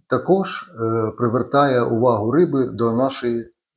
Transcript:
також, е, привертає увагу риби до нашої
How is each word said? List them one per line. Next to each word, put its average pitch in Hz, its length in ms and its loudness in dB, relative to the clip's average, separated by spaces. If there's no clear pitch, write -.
також, 180 720 0
е, 113 380 -2
привертає 123 640 2
увагу 117 480 0
риби 139 360 2
до 113 260 -2
нашої 120 600 -2